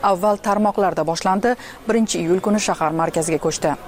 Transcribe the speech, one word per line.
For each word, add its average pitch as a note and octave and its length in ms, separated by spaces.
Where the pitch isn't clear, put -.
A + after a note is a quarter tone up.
avval G3+ 340
tarmoqlarda G3+ 640
boshlandi. F#3+ 460
Birinchi A3 360
iyul F3+ 160
kuni G#3 280
shahar E3 240
markaziga D#3+ 440
ko'chdi. D#3 300